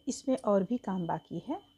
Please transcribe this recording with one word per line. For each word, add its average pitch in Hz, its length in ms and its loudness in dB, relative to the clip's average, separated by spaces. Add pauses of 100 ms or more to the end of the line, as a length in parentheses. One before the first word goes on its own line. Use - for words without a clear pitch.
इसमें 262 300 0
और 202 260 4
भी 240 160 0
काम 185 280 -2
बाकी 165 340 -4
है, 320 180 -6 (180)